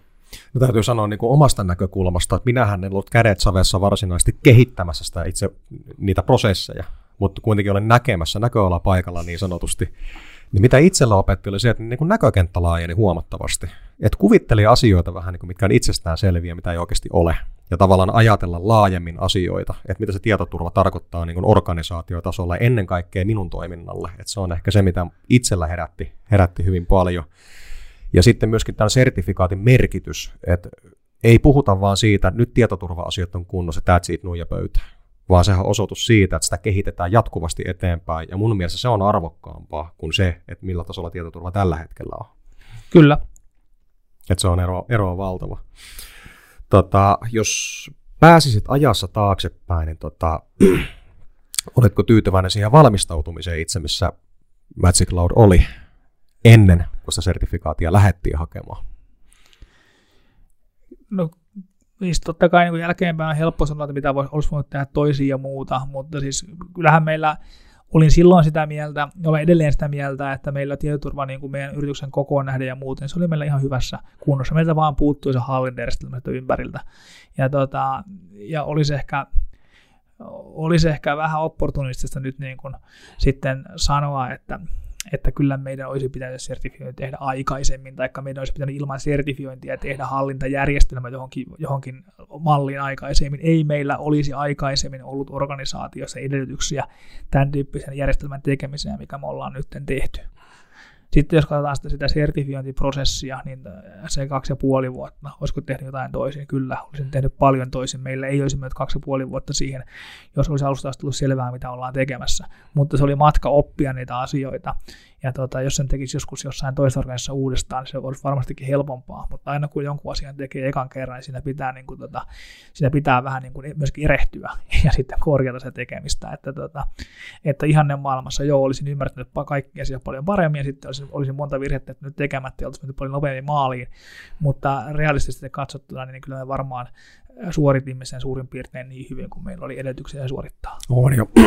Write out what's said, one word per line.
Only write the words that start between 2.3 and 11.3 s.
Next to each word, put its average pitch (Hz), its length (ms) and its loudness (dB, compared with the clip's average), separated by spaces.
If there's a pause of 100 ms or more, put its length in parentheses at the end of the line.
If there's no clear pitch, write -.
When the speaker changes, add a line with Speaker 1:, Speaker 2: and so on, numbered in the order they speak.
Speaker 1:
että - 100 -4
minähän 107 380 2
en 95 80 -6
ollut 98 180 -4
kädet 113 300 4
savessa 92 400 2
varsinaisesti 98 600 0
kehittämässä 117 640 6
sitä 85 200 -8
itse 95 260 -4 (480)
niitä 95 240 0
prosesseja, - 600 0 (340)
mutta - 220 -2
kuitenkin 101 300 0
olen 101 180 0
näkemässä 110 500 2
näköalapaikalla 92 840 0
niin 85 160 -8
sanotusti. 90 560 -4 (580)
Niin 98 100 4
mitä 127 160 8
itsellä 143 380 6
opetti 98 320 0